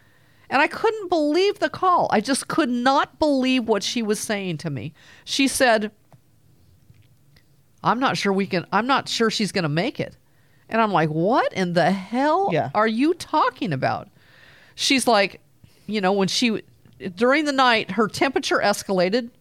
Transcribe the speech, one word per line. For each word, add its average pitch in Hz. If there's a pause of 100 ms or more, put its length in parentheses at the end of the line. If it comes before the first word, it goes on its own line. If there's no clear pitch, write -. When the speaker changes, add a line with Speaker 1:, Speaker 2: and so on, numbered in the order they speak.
(500)
Speaker 1:
And 262
I 311
couldn't 427
believe 339
the 311
call. 349
I -
just -
could 294
not 269
believe 262
what 202
she -
was 208
saying 190
to 170
me. 131 (320)
She 269
said, 220 (1900)
"I'm 208
not 202
sure 196
we 190
can, 175
I'm 214
not 269
sure 226
she's 214
gonna 170
make 175
it." - (520)
And 226
I'm 214
like, 160
"What 214
in 175
the 170
hell 269
Speaker 2:
Yeah. 135
Speaker 1:
are 214
you 262
talking 311
about?" 123 (640)
She's -
like, 202 (460)
you 214
know, 185
when 190
she, 226 (540)
during 262
the 285
night, 247
her 208
temperature 302
escalated 202 (120)